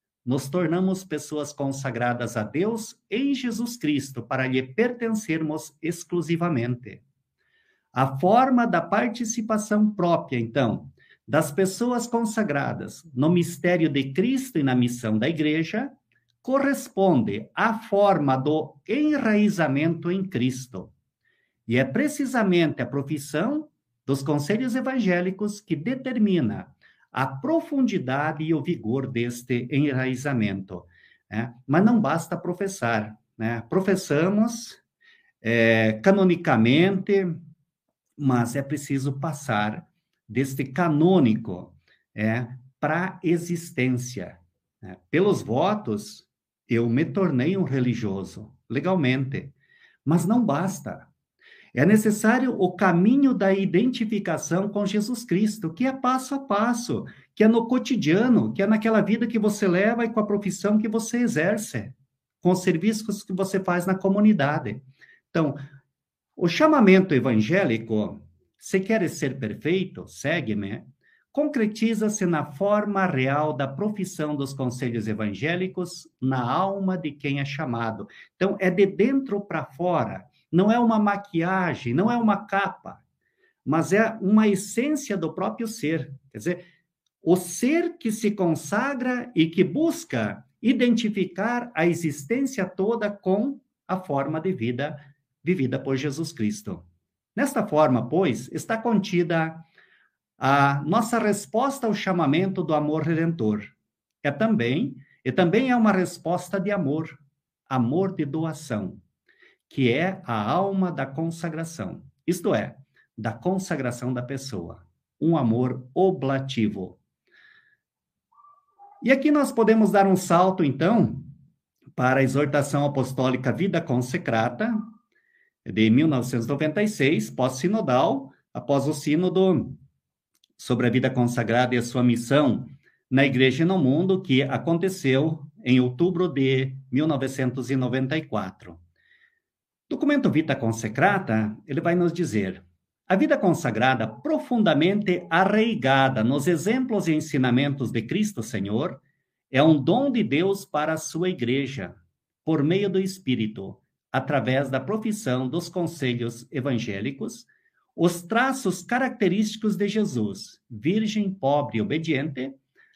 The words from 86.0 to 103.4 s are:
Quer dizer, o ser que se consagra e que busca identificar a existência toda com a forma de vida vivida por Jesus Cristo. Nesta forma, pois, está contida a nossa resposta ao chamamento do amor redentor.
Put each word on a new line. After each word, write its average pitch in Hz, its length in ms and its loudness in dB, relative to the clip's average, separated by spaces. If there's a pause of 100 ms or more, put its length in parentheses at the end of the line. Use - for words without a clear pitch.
Quer - 60 -14
dizer, 165 280 -4 (560)
o 170 140 2
ser 320 600 -2
que 226 140 -4
se 214 200 0
consagra 240 1040 -2
e 160 100 4
que 165 180 2
busca 147 800 -2 (160)
identificar 220 1160 0
a 165 100 2
existência 180 800 -2
toda 208 460 -2
com 214 480 -2 (280)
a 185 120 -4
forma 147 400 -4
de 185 140 -2
vida 123 440 -4 (460)
vivida 156 340 0
por 135 200 -2
Jesus 147 340 -6
Cristo. 104 520 -6 (520)
Nesta 269 320 -2
forma, 135 420 4
pois, 151 420 0
está 220 260 -4
contida 175 880 0 (760)
a 139 460 2
nossa 220 340 0
resposta 220 680 -2
ao 214 60 2
chamamento 180 720 0
do 160 100 -2
amor 151 280 0
redentor. 160 640 0 (600)